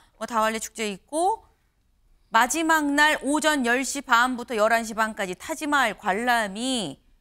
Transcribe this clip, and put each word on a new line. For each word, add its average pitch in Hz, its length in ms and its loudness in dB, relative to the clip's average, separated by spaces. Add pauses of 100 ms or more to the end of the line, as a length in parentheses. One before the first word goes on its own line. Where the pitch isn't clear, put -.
(160)
뭐 220 100 -10
다왈리 220 340 0
축제 - 280 -6
있고, 330 560 -2 (880)
마지막 302 540 2
날 294 380 4
오전 294 440 0
열 254 180 2
시 277 160 -6
반부터 240 560 0
열한 220 280 2
시 220 100 -10
반까지 214 400 -4
타지마할 294 640 -2
관람이 220 1040 -2 (180)